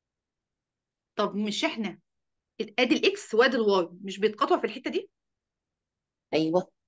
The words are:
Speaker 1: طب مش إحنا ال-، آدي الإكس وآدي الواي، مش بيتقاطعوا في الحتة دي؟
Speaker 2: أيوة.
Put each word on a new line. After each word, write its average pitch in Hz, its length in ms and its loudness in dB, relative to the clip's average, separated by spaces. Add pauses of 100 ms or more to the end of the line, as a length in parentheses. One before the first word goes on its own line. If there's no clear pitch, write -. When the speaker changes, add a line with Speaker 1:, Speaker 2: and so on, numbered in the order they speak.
(1160)
Speaker 1:
طب 196 200 0
مش 208 280 -2
إحنا 220 340 -4 (600)
ال-، - 180 -10
آدي 254 160 2
الإكس 269 400 0
وآدي 240 220 4
الواي، 196 320 2 (160)
مش 196 140 -10
بيتقاطعوا 214 420 0
في 233 60 -2
الحتة 220 240 -8
دي؟ 339 200 -6 (1200)
Speaker 2:
أيوة. 160 360 0 (180)